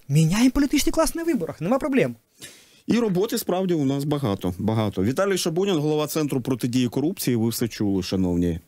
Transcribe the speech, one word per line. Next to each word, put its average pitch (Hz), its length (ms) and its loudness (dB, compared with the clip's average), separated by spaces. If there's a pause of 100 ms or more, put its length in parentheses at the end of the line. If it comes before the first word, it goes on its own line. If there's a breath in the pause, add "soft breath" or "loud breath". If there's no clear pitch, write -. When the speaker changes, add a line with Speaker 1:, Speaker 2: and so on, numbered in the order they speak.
Speaker 1:
міняємо 165 420 4
політичний 285 420 2
клас 320 220 0
на 330 100 -6
виборах, 202 360 -2
нема 214 180 0
проблем. 220 360 0 (720 loud breath)
Speaker 2:
І 214 120 2
роботи 214 400 0
справді 185 360 0
у 147 100 0
нас 139 200 0
багато, 107 540 -2
багато. 104 460 0
Віталій 180 340 0
Шабунін, 185 400 0
голова 151 280 0
Центру 143 340 -2
протидії 127 480 0
корупції. 135 480 -2
Ви 113 120 2
все 113 200 -2
чули, 98 340 -2
шановні. 87 640 0